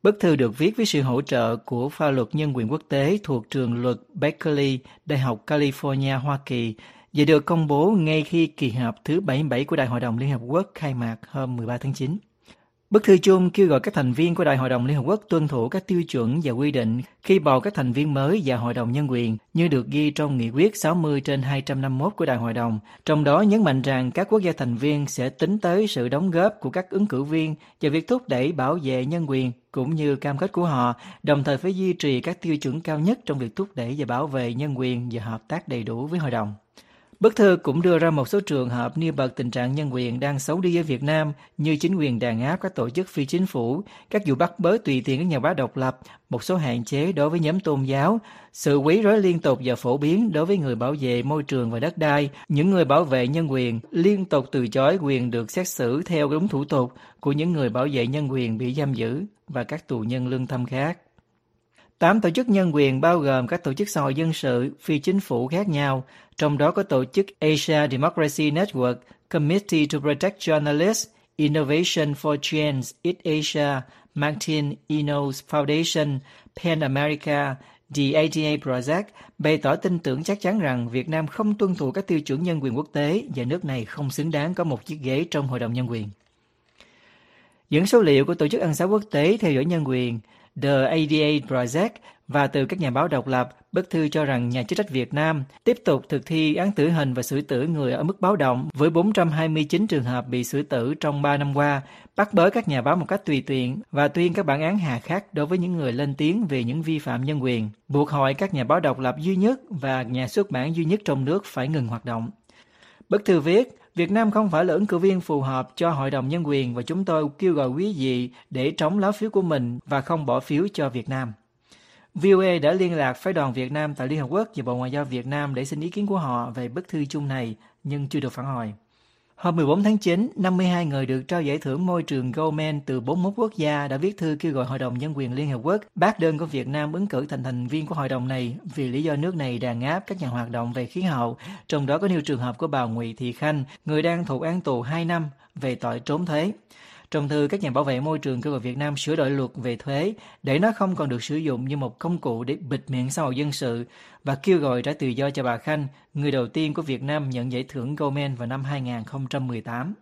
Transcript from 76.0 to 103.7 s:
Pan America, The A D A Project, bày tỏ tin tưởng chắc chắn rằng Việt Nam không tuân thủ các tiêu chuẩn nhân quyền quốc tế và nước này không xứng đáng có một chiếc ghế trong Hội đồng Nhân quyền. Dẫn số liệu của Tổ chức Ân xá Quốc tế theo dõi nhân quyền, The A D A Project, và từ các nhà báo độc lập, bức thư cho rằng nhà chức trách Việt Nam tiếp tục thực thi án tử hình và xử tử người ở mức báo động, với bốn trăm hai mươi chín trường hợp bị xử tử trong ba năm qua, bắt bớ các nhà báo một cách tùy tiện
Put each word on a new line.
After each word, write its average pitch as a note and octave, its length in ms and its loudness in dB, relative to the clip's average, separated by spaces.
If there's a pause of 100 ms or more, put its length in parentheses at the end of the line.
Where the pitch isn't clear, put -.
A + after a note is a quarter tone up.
Pan E3 160 0
America, C#3+ 760 0 (400)
The C#3 180 2
A D#3 180 6
D D#3+ 60 -2
A D3+ 260 0
Project, C3+ 400 0 (340)
bày D3+ 200 2
tỏ C#3 180 2
tin F3 240 -2
tưởng C#3+ 240 -4
chắc G3+ 180 -4
chắn G3+ 180 0
rằng B2+ 300 -2
Việt B2 200 -4
Nam D#3+ 180 -2
không G#3+ 260 -2
tuân G3 220 0
thủ C3+ 160 -2
các G3 160 -4
tiêu D#3+ 140 2
chuẩn D3 220 -2
nhân D#3+ 200 -2
quyền B2+ 140 -2
quốc D3 160 -4
tế D3+ 300 0 (120)
và B2+ 80 -4
nước E3 220 -4
này C3 200 -4
không C#3 260 -6
xứng D3+ 200 -4
đáng D#3+ 220 -2
có F3 100 -2
một C#3 220 -4
chiếc D#3 160 -10
ghế C3 300 -2
trong C#3+ 160 -2
Hội B2+ 120 -4
đồng A#2 140 -4
Nhân B2 160 -2
quyền. A2 200 -6 (1600)
Dẫn D#3 160 4
số A#3 160 8
liệu C#3+ 240 8
của E3+ 100 0
Tổ D#3 120 0
chức A3+ 140 0
Ân D#3 140 0
xá E3+ 100 0
Quốc G#3 260 2
tế E3 300 4
theo F3 100 2
dõi C3+ 140 2
nhân E3 220 0
quyền, B2 320 -2 (420)
The C#3 240 4
A C#3 100 2 (140)
D D#3 40 2
A D3+ 180 4 (160)
Project, C3 420 0 (380)
và C#3 200 2
từ C#3 180 0
các D3 140 -6
nhà C#3+ 120 -2
báo C#3+ 160 2
độc C3+ 200 -2
lập, B2+ 300 -2 (140)
bức F#3 180 -2
thư D#3+ 200 0
cho D3+ 160 0
rằng B2 240 0
nhà B2 140 -2
chức E3+ 140 -4
trách G3+ 120 -2
Việt C3 240 -2
Nam D3+ 300 0 (200)
tiếp A3+ 220 4
tục C#3+ 240 2
thực D3 160 -4
thi D#3 300 2
án F#3 160 0
tử D#3 180 2
hình D3 240 2
và B2 100 -2
xử C#3 180 -2
tử C#3+ 260 -2
người D3 240 0
ở B2+ 120 -2
mức F#3 180 -2
báo F#3+ 140 4
động, C3+ 380 0
với D3 160 4
bốn E3+ 240 2
trăm F3 160 4
hai D#3+ 180 0
mươi D#3 160 2
chín F3 240 2
trường D3 160 0
hợp B2 240 -2
bị B2 160 -2
xử C#3+ 200 -2
tử C3 300 -2
trong D3 280 -2
ba C#3+ 160 4
năm C#3+ 200 0
qua, C#3+ 240 2 (340)
bắt G3+ 180 2
bớ F3+ 160 8
các A3 180 -2
nhà C#3 140 0
báo C#3+ 140 4
một E3+ 120 -2
cách - 180 -2
tùy C#3+ 160 0
tiện C3 380 -2 (120)